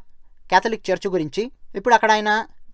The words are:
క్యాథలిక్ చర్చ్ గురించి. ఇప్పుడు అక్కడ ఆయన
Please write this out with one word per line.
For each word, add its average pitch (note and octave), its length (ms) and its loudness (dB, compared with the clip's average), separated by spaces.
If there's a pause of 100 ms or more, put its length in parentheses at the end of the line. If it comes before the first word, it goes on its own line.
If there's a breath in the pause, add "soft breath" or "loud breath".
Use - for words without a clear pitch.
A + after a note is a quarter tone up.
(500)
క్యాథలిక్ G#3+ 380 0
చర్చ్ F#3+ 260 -2
గురించి. E3+ 300 -4 (340)
ఇప్పుడు A#3 180 2
అక్కడ G#3+ 160 4
ఆయన G#3+ 180 0 (440)